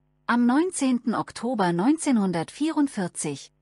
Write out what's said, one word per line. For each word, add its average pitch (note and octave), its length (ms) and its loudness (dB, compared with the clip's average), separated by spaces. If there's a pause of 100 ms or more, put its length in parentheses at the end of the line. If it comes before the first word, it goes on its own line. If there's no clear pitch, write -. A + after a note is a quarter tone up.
(260)
Am A#3+ 220 2
neunzehnten C4 680 2
Oktober G#3 580 -2
neunzehnhundertvierundvierzig G3+ 1800 0 (100)